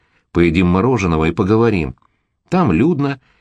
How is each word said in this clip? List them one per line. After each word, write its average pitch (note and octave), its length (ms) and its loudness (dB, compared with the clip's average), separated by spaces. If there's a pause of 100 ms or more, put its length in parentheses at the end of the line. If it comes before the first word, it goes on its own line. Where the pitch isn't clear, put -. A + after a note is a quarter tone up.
(320)
поедим F2 360 2
мороженого F#2 580 0
и E2 60 0
поговорим. G2+ 640 -2 (520)
Там F3 240 0
людно, C#3+ 480 -2 (200)